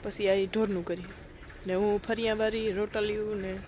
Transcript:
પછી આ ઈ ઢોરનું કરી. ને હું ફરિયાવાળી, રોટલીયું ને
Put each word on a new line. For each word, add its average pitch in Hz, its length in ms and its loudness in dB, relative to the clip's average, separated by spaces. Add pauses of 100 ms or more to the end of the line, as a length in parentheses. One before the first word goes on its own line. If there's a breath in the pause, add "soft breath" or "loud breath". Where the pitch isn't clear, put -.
પછી 202 260 0
આ 190 40 8
ઈ 196 140 4
ઢોરનું 196 380 0
કરી. 175 180 -4 (640)
ને 185 60 0
હું 208 260 4
ફરિયાવાળી, 220 720 0
રોટલીયું 214 720 0
ને 190 260 -4